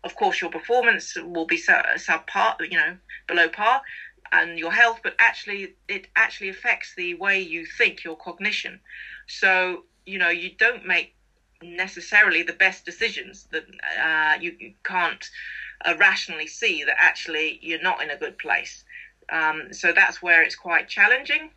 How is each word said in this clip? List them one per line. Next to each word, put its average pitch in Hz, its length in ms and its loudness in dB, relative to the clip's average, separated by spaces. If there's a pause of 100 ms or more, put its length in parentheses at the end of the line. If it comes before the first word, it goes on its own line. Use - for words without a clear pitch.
Of - 100 -8
course, - 260 2
your 175 100 -4
performance 233 640 2
will 170 300 -6
be 170 100 0
su-, 175 160 2 (240)
subpar, - 640 0
you 170 180 -2
know, 165 180 0 (300)
below 170 220 4
par, 226 340 2 (500)
and 170 260 2
your 165 140 -4
health, 226 300 4
but 190 160 -4
actually, 202 560 0 (140)
it 196 280 -8
actually 220 320 0
affects - 480 -4
the 175 180 -6
way 196 260 0
you 165 260 -8
think, - 380 -2
your 160 120 -10
cognition. - 640 -8 (460)
So, 185 580 2 (200)
you 190 140 -10
know, 175 100 2
you 175 300 -2
don't 226 260 2
make 175 300 -2 (480)
necessarily 180 800 2
the 170 100 -6
best 185 320 0
decisions. - 680 -8
That, 156 120 -6 (360)
uh, 156 400 2
you, 170 180 -8
you - 160 -18 (100)
can't, 180 400 -2 (600)
uh, 170 140 2
rationally 156 480 2
see 165 380 -2
that 147 140 0
actually 156 640 0
you're 165 200 -6
not 180 200 0
in 151 80 -6
a 143 60 -6
good - 220 -8
place. - 460 -4 (460)
Um, 156 420 -2
so 170 200 0
that's 190 280 4
where 170 220 6
it's - 140 0
quite 170 320 0
challenging 277 680 2